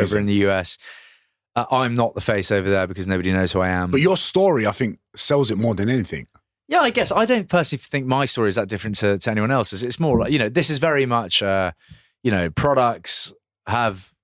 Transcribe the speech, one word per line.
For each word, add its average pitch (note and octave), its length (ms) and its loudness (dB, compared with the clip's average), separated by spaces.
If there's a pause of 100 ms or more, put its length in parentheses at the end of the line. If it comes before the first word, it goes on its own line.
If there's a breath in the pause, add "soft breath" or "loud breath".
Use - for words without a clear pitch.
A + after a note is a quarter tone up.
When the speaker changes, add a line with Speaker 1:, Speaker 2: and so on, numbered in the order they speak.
(180)
Speaker 1:
Amazing. - 40 0
Speaker 2:
in G#2 40 -2
the G2+ 80 0
U G2 180 4
S. F#2+ 260 -2 (760 loud breath)
Uh, A#2+ 160 -2
I'm B2+ 240 0
not A#2 200 0
the - 60 -6
face G2+ 300 0
over G2 180 2
there F#2+ 180 2
because F#2 200 -8
nobody F#2 240 0
knows F#2 200 2
who F#2+ 80 0
I F#2 100 0
am. F2+ 220 -2
Speaker 1:
But C3+ 100 2
your F#3 160 2
story, F3+ 480 0
I A2 60 2
think, A2 280 -6 (160)
sells C#3+ 360 0
it G2 60 -2
more A2 180 0
than G2+ 140 -2
anything. G2 380 -4 (400)
Speaker 2:
Yeah, E4 120 0
I C#4 100 2
guess. A3+ 220 -2
I G#3+ 140 2
don't A3+ 240 0
personally D3+ 400 0
think C3+ 180 -4
my C3+ 180 2
story A2+ 240 0
is F2+ 60 0
that G#2 140 0
different G#2 300 -6
to, G2+ 200 2
to - 120 -4
anyone G#2+ 200 0
else's. A2+ 320 -2
It's B2 160 -4
more D3 180 2
like, A2+ 140 -2
you D3 80 4
know, A2 100 2
this D3+ 200 0
is D3+ 100 0
very C#3+ 260 2
much, A#2 380 0
uh, F#2+ 300 2 (500 soft breath)
you B2 80 2
know, F2+ 180 2
products, A#2+ 840 0 (380)
have, G#2+ 400 -2 (120)